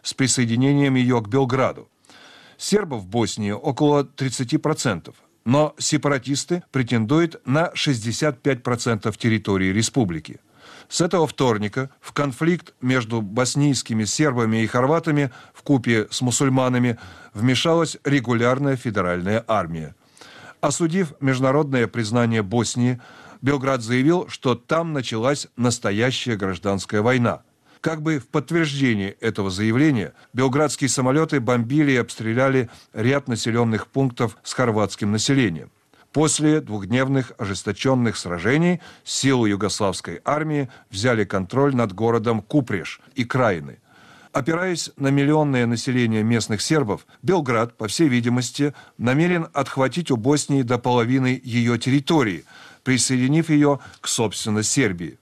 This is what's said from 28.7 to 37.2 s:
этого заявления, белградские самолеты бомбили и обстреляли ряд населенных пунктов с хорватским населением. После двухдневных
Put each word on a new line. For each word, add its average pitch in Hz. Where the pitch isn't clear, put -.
этого 104
заявления, 110
белградские 135
самолеты 143
бомбили 127
и 127
обстреляли 120
ряд 131
населенных 113
пунктов 127
с -
хорватским 107
населением. 107
После 151
двухдневных 123